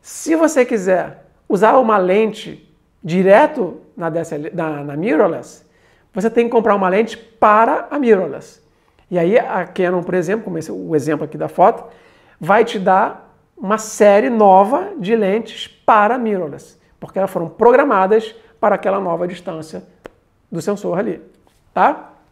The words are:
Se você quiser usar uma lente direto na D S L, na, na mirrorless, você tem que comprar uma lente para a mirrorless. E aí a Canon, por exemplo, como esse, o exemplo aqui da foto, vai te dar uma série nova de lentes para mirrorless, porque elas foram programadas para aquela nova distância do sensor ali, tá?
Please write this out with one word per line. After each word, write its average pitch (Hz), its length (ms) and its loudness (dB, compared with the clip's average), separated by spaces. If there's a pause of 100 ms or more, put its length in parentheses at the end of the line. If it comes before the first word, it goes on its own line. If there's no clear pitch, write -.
Se - 320 -6
você 302 300 2
quiser 185 600 -4 (220)
usar 214 300 4
uma 220 180 2
lente 202 760 -2 (300)
direto 190 760 2 (160)
na 165 140 -6
D 160 80 -4
S 160 160 -8
L, 151 180 -10
na, 156 300 -6
na 143 140 -10
mirrorless, 180 680 -2 (480)
você 214 160 -4
tem 233 180 0
que 226 40 -4
comprar 226 240 2
uma 196 140 0
lente 214 280 -2
para 226 720 2
a 294 100 -6
mirrorless. 185 640 -2 (480)
E 175 80 -6
aí 175 220 2
a 185 260 -2
Canon, 180 380 -2
por 175 120 -6
exemplo, 185 300 -4
como 170 140 -8
esse, 202 140 -10
o 175 240 -6
exemplo 151 280 -2
aqui 147 140 -14
da 156 100 -6
foto, 208 360 2 (560)
vai 202 240 2
te 220 160 -4
dar 190 560 -2 (200)
uma 214 220 -4
série 208 500 2
nova 220 680 4
de 208 160 -2
lentes 214 540 -4
para 220 500 2
mirrorless, 180 600 -6 (200)
porque - 200 -10
elas 190 120 -2
foram 170 180 -6
programadas 220 840 2 (240)
para 208 160 2
aquela 196 240 -2
nova 175 300 -4
distância 175 560 -12 (680)
do 165 100 -8
sensor 185 380 -4
ali, 202 240 -6 (500)
tá? 247 380 0 (220)